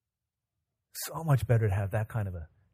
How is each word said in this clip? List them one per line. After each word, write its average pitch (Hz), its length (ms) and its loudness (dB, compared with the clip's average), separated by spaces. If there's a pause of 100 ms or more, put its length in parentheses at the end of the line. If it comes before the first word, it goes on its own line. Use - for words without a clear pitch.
(920)
So - 320 -8
much 143 220 4
better 113 220 4
to 95 60 0
have 101 160 -2
that 107 180 -2
kind 107 200 -4
of 90 60 -8
a 82 140 -12 (260)